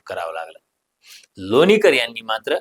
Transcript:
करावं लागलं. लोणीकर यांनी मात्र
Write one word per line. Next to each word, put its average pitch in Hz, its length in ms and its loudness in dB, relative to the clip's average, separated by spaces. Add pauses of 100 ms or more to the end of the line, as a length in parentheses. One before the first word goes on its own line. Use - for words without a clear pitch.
करावं 85 280 -8
लागलं. 80 260 -14 (800)
लोणीकर 160 560 4
यांनी 117 280 -4
मात्र 113 400 -4